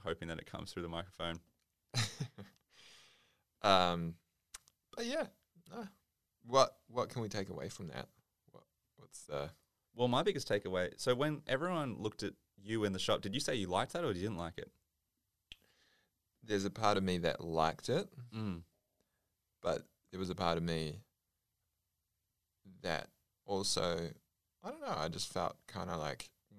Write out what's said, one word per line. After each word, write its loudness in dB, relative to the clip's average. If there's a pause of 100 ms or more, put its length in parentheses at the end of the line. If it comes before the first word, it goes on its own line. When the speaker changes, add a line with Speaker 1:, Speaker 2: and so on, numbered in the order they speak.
Speaker 1:
hoping -4
that -6
it -14
comes -10
through -6
the -6
microphone. -6 (560)
Speaker 2:
<laughs> 2 (1600)
Um, 6 (840)
but -2
yeah, 0 (460)
no. -10 (640)
What, 6 (100)
what -2
can -2
we -2
take -2
away -6
from -10
that? -8 (440)
What, -20 (340)
what's -20
the -4 (460)
Speaker 1:
Well, 4
my 6
biggest 0
takeaway, 2
so 4
when 0
everyone 0
looked -4
at -4 (300)
you 0
in 2
the -2
shop, 2
did -4
you 0
say 0
you -2
liked 0
that -2
or 0
you -2
didn't -2
like -6
it? -12 (1700)
Speaker 2:
There's 2
a 2
part 4
of 4
me 2
that 2
liked 2
it, 2 (260)
Speaker 1:
Mm. -4 (1040)
Speaker 2:
but 0 (300)
there -8
was -2
a -2
part 4
of 0
me -2 (1800)
that -2 (380)
also, 0 (520)
I -8
don't -12
know, -4
I 0
just -6
felt -2 (100)
kinda -6
like, -6 (300)